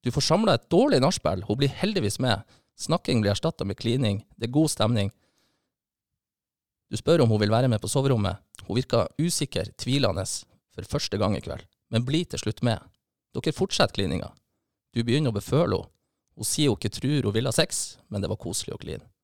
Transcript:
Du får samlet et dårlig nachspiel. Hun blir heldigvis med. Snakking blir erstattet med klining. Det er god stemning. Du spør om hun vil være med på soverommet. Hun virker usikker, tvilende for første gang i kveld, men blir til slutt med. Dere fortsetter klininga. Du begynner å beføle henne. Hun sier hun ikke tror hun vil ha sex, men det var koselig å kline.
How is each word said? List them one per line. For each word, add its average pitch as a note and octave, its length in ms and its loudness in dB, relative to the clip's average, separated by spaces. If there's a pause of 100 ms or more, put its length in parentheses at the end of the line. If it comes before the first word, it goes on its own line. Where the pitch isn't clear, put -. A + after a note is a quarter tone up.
Du B2 80 0
får D3 100 0
samlet F#3 380 4
et - 100 -20
dårlig G3+ 320 4
nachspiel. G2 460 0
Hun G#2 100 2
blir C#3+ 140 0
heldigvis F#3 500 -2
med. G#2+ 220 0 (320)
Snakking C3 460 0
blir G2+ 100 2
erstattet - 340 -4
med G2 140 -6
klining. A2+ 400 0 (160)
Det A#2 100 -6
er B2 80 -6
god D#3 160 4
stemning. G#2+ 380 0 (1800)
Du - 80 -10
spør D3+ 300 4
om A2+ 80 4
hun G#2+ 80 4
vil G#2 100 4
være B2 160 4
med A2 160 2
på G#2 80 -4
soverommet. A#2 480 0 (280)
Hun G2 100 -2
virker A#2 320 0 (100)
usikker, - 600 -2
tvilende A2 440 0 (520)
for - 120 -12
første - 320 -4
gang G2+ 160 2
i C2+ 80 -4
kveld, - 220 -10 (260)
men A2+ 160 0
blir D#3+ 240 0
til - 80 -6
slutt - 240 -6
med. A#2 160 0 (560)
Dere A#2+ 200 -2
fortsetter - 420 0
klininga. F2+ 320 -2 (680)
Du A#2+ 80 0
begynner A#2+ 300 0
å G2+ 60 -2
beføle - 420 0
henne. - 100 -16 (460)
Hun A2+ 80 -10
sier D3 240 2
hun G#2+ 80 2
ikke - 160 -4
tror C3+ 320 0
hun G2+ 80 0
vil A#2 160 0
ha - 60 -2
sex, - 420 -2 (160)
men G#2 80 -2
det - 80 -2
var G2+ 80 -2
koselig - 380 -6
å - 20 -14
kline. - 240 -10 (220)